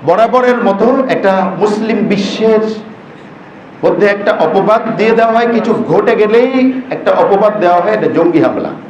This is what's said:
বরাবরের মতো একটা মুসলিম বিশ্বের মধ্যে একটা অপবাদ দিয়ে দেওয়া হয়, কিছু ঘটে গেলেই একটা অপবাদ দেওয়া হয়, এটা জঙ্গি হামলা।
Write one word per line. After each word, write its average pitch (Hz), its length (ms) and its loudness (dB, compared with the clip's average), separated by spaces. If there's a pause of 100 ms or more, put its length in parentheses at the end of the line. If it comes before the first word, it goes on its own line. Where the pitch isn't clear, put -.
বরাবরের 226 580 2
মতো 226 460 0
একটা 190 500 0
মুসলিম 214 380 -2
বিশ্বের 220 600 0 (1200)
মধ্যে 185 240 2
একটা 202 240 0
অপবাদ 196 680 0
দিয়ে 220 140 2
দেওয়া 226 200 2
হয়, 233 220 2
কিছু 226 200 0
ঘটে 208 420 0
গেলেই 254 720 2
একটা 214 220 -2
অপবাদ 196 480 2
দেওয়া 175 220 2
হয়, 208 100 -2
এটা 185 160 -2
জঙ্গি 165 320 2
হামলা। - 300 -2 (200)